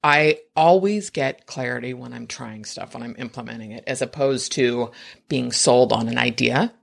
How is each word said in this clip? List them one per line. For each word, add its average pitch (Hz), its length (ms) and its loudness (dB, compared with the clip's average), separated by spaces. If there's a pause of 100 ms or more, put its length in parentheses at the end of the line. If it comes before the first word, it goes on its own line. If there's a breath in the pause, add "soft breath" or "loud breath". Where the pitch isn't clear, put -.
I 151 340 4 (160)
always 190 560 4
get 139 360 -4
clarity 123 480 -6
when 123 180 -14
I'm 120 140 -14
trying 110 380 -14
stuff, - 300 -12
when 120 80 -12
I'm 117 160 -12
implementing 113 540 -12
it, 113 140 -16
as 131 160 -4
opposed 135 500 -2
to 120 380 0 (380 loud breath)
being 123 220 -2
sold 123 420 4
on 113 160 0
an 117 100 -2
idea 123 540 0 (100)